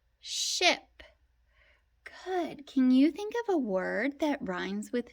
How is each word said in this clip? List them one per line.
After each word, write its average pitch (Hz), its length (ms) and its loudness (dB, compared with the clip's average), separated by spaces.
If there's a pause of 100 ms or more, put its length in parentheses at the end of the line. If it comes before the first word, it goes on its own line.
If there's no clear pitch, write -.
(200)
ship. - 800 -2 (1200)
Good. 359 420 -4
Can 254 240 2
you 262 200 8
think 415 240 -6 (140)
of 403 60 2
a 339 40 4
word 202 640 -2
that 302 200 0
rhymes 185 520 -6
with 240 200 -4